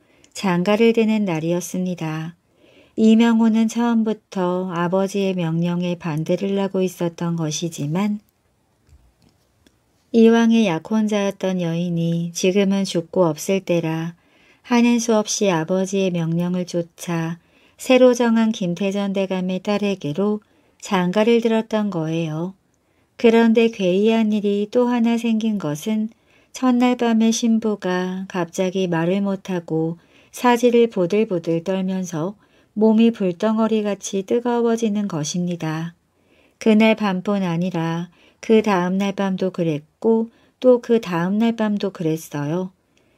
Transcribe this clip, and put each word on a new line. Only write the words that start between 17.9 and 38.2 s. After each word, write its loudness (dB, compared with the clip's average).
정한 2
김태전 -4
대감의 -4
딸에게로 -2
장가를 2
들었던 -2
거예요. -4
그런데 4
괴이한 2
일이 -2
또 2
하나 0
생긴 -2
것은 -4
첫날 2
밤에 2
신부가 -2
갑자기 -4
말을 0
못하고 -4
사지를 4
부들부들 -2
떨면서 -4
몸이 4
불덩어리같이 -2
뜨거워지는 -2
것입니다. -6
그날 4
밤뿐 -2
아니라 -4